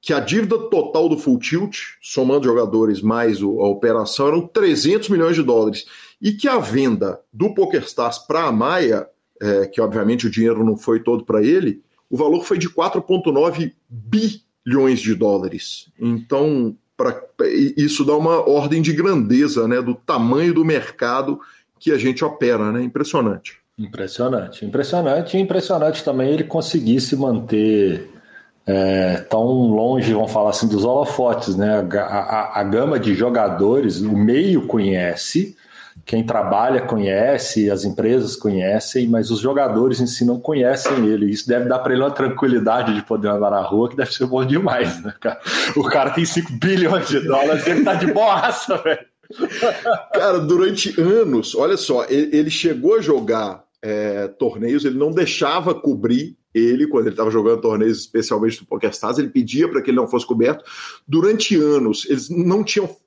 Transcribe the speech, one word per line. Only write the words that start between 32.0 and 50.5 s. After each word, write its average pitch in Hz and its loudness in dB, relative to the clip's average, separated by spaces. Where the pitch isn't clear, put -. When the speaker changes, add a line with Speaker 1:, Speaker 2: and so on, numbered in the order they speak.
Speaker 2:
a - 0
gama 120 0
de 107 0
jogadores, 110 2
o 104 0
meio 135 2
conhece, 98 -2
quem 113 -2
trabalha 113 0
conhece, 107 0
as 95 -2
empresas 110 0
conhecem, 107 -2
mas 113 0
os 113 -2
jogadores 127 0
em 123 0
si 123 -2
não 120 0
conhecem 135 0
ele. 104 2
Isso 104 -6
deve 123 0
dar 127 0
pra 127 -2
ele 127 2
uma 143 2
tranquilidade 123 0
de 104 -6
poder 104 -2
andar 104 0
na 101 0
rua, 107 0
que 131 -8
deve 131 -4
ser 131 -2
bom 127 -2
demais, 127 -2
né, 104 -10
cara? - -4
O 143 0
cara 139 2
tem 170 0
cinco 165 -4
bilhões 175 0
de 208 2
dólares 147 0
e - 2
ele 220 2
tá 196 2
de 170 0
boaça, 202 0
<laughs> - -8
velho. 156 -2
Speaker 1:
Cara, 190 2
durante 180 0